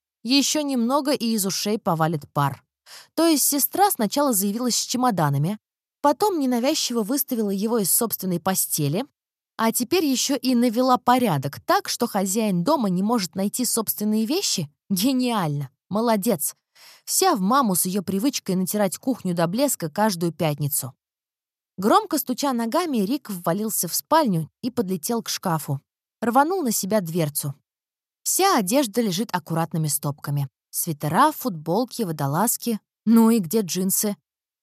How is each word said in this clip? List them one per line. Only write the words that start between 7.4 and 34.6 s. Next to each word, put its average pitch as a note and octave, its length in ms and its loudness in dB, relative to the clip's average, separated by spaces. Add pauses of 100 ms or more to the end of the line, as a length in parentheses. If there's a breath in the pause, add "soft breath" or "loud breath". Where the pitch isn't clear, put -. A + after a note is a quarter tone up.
его A3 280 0
из F#3+ 160 0
собственной F#3 460 -2
постели, F3+ 640 -2 (520)
а A3+ 160 2
теперь E4 320 0
ещё C4+ 320 0
и B3+ 180 0
навела B3 440 4
порядок G3 640 2
так, - 280 0
что - 180 -2
хозяин F#3+ 580 0
дома C4+ 260 2
не F3+ 120 0
может G#3 340 0
найти G3+ 280 -2
собственные G#3+ 600 -2
вещи? B3 440 -2 (200)
Гениально! G3+ 800 0 (180)
Молодец! G#3+ 640 0 (500 loud breath)
Вся F#4 320 2
в G3 40 -2
маму G#3+ 340 2
с E3 120 0
её F#3+ 160 -2
привычкой G3 540 -2
натирать F#3+ 420 0
кухню F#3+ 360 -4
до E3+ 120 2
блеска A3 420 -2
каждую F3+ 440 0
пятницу. D3 600 -2 (840)
Громко D#4 420 2
стуча C4 340 -2
ногами, B3 460 -2
Рик G#3+ 320 -2
ввалился F3+ 580 -2
в - 60 -6
спальню G#3+ 560 2 (120)
и B3 80 -4
подлетел G#3+ 520 -2
к - 60 -10
шкафу. D#3 520 -4 (400)
Рванул D4 420 2
на A#3+ 100 0
себя G3+ 280 0
дверцу. D#3 540 -4 (680)
Вся F#4+ 340 2
одежда A#3 460 2
лежит G#3 300 -2
аккуратными E3 560 -2
стопками. C#3+ 600 -4 (280)
Свитера, E3+ 540 0
футболки, G3 720 -4
водолазки. E3+ 800 -2 (260)
Ну A3+ 240 8
и A#3 80 4
где G3 220 0
джинсы? F#3+ 560 -2 (460)